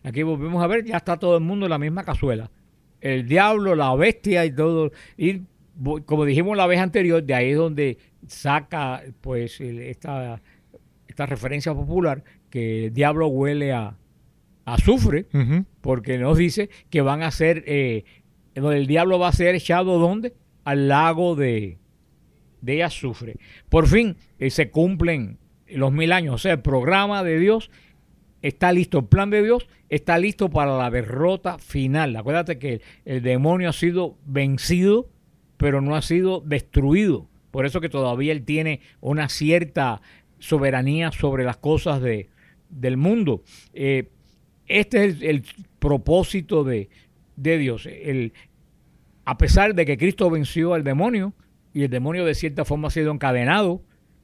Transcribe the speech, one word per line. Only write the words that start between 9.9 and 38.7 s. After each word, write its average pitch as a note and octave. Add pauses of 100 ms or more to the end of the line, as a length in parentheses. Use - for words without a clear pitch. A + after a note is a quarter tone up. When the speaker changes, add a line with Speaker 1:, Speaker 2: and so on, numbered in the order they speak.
Speaker 1:
esta -
referencia C#3
popular, D3 (260)
que A2+
el A2+
diablo D3+
huele C#3
a, A2 (720)
a A#2+
azufre, F#3+
Speaker 2:
Ujú. C#3+ (160)
Speaker 1:
porque B2+
nos C#3+
dice E3+ (200)
que D#3
van C#3+
a D#3+
ser, E3
eh, C3 (520)
donde C#3+
el C#3
diablo F3
va F3
a -
ser F3+
echado, F3+
¿dónde? G#3 (320)
Al C#3
lago E3
de, A2 (840)
de C#3+
azufre. A#2 (320)
Por D#3+
fin, G#3 (220)
eh, C3+
se C3
cumplen E3 (300)
los C3+
mil D#3+
años. E3
O -
sea, F3+
el C3+
programa F#3
de E3
Dios G#3+ (720)
está F3+
listo, F3+
el B2
plan G3
de G#3
Dios A#3+ (220)
está E3+
listo F#3+
para C#3+
la B2
derrota D3
final. C3+
Acuérdate C#3+
que C3
el, G#2+ (240)
el B2+
demonio D3+
ha D3+
sido F3
vencido, D#3+ (500)
pero C#3
no C#3+
ha D3+
sido F#3
destruido. D3 (220)
Por C3+
eso D3+
que D#3+
todavía C3+
él C#3+
tiene D#3 (200)